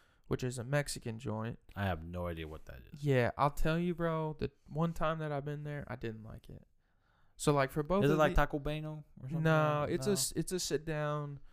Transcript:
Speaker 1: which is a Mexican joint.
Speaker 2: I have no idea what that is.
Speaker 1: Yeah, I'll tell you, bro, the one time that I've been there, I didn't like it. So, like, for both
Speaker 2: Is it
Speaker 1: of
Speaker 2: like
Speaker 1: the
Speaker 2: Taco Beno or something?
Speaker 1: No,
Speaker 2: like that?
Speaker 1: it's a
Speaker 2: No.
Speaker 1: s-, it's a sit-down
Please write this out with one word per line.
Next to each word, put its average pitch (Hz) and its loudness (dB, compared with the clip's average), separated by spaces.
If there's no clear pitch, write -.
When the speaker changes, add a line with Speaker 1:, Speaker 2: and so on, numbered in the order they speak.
Speaker 1:
which 135 -2
is 127 -4
a 117 -6
Mexican 123 -2
joint. 113 -6
Speaker 2:
I 98 -2
have 85 0
no 87 -4
idea 82 -4
what 76 -12
that 65 -14
is. 143 -12
Speaker 1:
Yeah, 131 4
I'll 143 4
tell 160 4
you, 175 0
bro, 160 -2
the - -2
one 165 0
time 160 0
that 156 -4
I've 139 -4
been 147 -6
there, 147 -8
I - -8
didn't 110 -8
like 107 -14
it. - -16
So, - 2
like, 139 6
for 151 -2
both 180 4
Speaker 2:
Is 143 8
it - 6
Speaker 1:
of 156 4
Speaker 2:
like 151 6
Speaker 1:
the - 4
Speaker 2:
Taco 151 4
Beno 151 -6
or 131 -10
something? 160 -2
Speaker 1:
No, 151 4
Speaker 2:
like 143 0
that? 151 0
Speaker 1:
it's 170 -2
a - 2
Speaker 2:
No. - 4
Speaker 1:
s-, - 0
it's 165 -2
a 185 -2
sit-down 147 -2